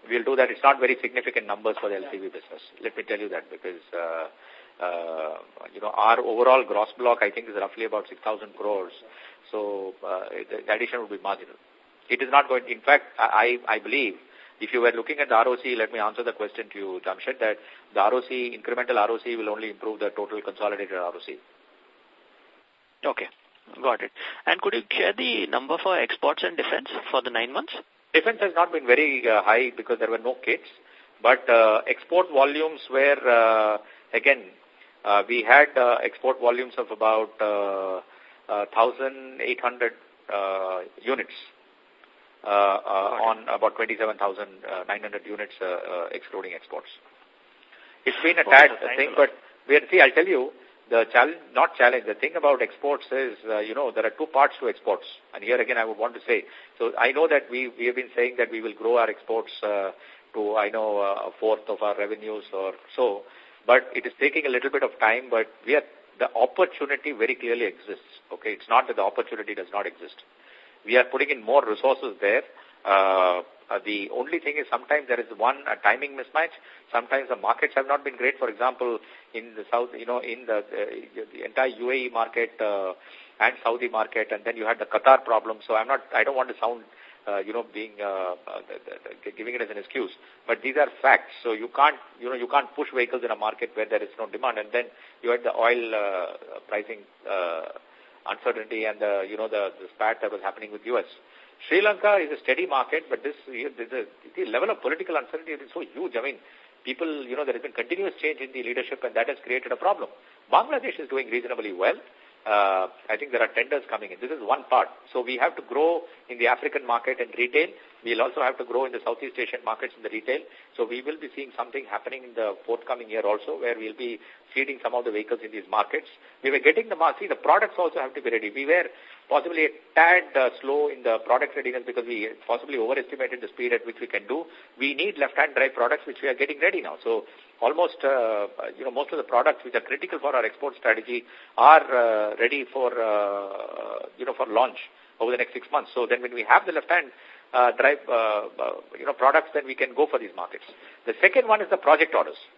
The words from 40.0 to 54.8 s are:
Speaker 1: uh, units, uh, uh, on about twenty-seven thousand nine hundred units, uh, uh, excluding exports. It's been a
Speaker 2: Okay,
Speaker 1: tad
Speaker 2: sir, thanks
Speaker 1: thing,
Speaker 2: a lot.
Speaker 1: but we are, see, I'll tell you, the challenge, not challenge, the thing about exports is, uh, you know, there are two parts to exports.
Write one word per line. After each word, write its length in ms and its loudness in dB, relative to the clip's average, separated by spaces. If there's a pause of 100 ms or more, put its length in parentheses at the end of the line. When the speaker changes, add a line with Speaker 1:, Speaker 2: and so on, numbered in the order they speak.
Speaker 1:
uh, 500 -2 (180)
units, 320 -4 (1120)
uh, 20 -4
uh, 800 2
on 220 -2
about 260 0
twenty-seven 420 -4
thousand 300 -4 (400)
nine 140 -6
hundred 240 -12
units, 360 -10
uh, 40 -6
uh, 480 -6
excluding 400 -12
exports. 340 -12 (1160)
It's 180 -2
been 140 4
a 100 2
Speaker 2:
Okay, 40 6
Speaker 1:
tad 180 12
Speaker 2:
sir, 180 -4
thanks 80 -2
Speaker 1:
thing, 120 0
Speaker 2:
a 120 0
lot. 80 10
Speaker 1:
but 40 -6 (360)
we 80 6
are, 60 8 (100)
see, 80 6
I'll 120 10
tell 140 4
you, 260 0 (360)
the 240 4
challenge, 260 4 (180)
not 200 2
challenge, 300 4
the 80 -4
thing 220 -4
about 260 4
exports 500 -4
is, 240 -2 (140)
uh, 80 -2
you 160 -4
know, 160 -2
there 160 -2
are 60 0
two 160 -6
parts 320 4
to 100 -2
exports. 360 -2 (280)